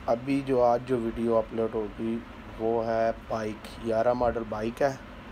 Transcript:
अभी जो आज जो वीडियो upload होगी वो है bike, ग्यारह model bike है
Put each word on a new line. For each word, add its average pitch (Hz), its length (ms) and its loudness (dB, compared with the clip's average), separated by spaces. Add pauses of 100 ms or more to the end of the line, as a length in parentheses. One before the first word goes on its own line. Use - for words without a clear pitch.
अभी 135 340 2
जो 131 200 2
आज 120 200 6
जो 127 160 0
वीडियो 113 380 0
upload 110 360 0
होगी 113 440 -2 (440)
वो 113 220 2
है 113 300 2
bike, 110 560 -6 (180)
ग्यारह 113 280 4
model 117 300 2
bike 110 380 -4
है 135 120 2 (380)